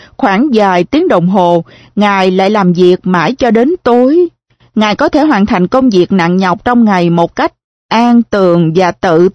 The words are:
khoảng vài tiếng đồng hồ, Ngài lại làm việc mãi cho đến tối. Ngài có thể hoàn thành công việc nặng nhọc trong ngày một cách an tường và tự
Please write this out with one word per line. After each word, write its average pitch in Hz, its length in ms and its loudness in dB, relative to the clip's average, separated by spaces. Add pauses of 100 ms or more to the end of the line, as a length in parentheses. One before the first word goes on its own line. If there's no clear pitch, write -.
(180)
khoảng 214 360 -2
vài 190 300 0
tiếng 320 240 -2
đồng 185 200 0
hồ, 175 360 0 (320)
Ngài 196 360 0
lại 190 180 0
làm 196 240 0
việc 180 300 2
mãi 185 320 -2
cho 240 160 -2
đến 254 320 0
tối. 262 440 2 (480)
Ngài 214 200 -2
có 302 140 -2
thể 269 120 0
hoàn 240 240 0
thành 185 220 0
công 262 220 0
việc 180 220 0
nặng 180 260 0
nhọc 185 280 -4
trong 240 200 0
ngày 180 240 0
một 170 260 -2
cách 302 180 -4 (340)
an 240 360 0
tường 175 520 0
và 180 160 0
tự 175 440 0